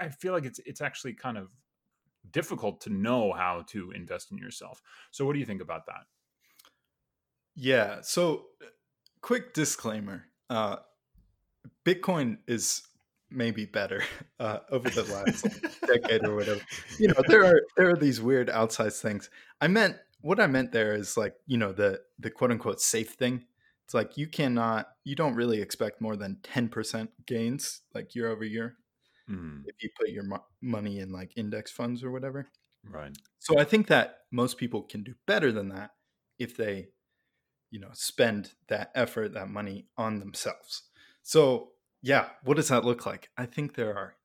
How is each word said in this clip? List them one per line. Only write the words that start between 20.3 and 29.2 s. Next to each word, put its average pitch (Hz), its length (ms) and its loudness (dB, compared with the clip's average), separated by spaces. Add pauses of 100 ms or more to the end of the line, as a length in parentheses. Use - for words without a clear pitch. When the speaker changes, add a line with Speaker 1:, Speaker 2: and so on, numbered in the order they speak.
Speaker 2:
I 202 60 6
meant 131 260 2
there 107 220 2
is, 104 220 -4
like, 104 200 -2 (100)
you 131 120 0
know, 101 140 0
the, 95 300 2 (160)
the 110 120 -8
quote 123 200 0
unquote 107 300 -2
safe 113 340 0
thing. 123 320 -2 (380)
It's - 100 -6
like, 113 220 -2
you 147 120 -4
cannot, 117 600 0 (160)
you 127 120 -8
don't 151 180 0
really 117 260 2
expect 104 400 -4
more 110 160 -4
than 98 260 -8
ten 120 260 -2
percent 110 420 -6 (160)
gains, 117 560 -4 (120)
like, 107 200 -12
year 117 140 -2
over 110 160 -6
year, 113 340 -8 (500)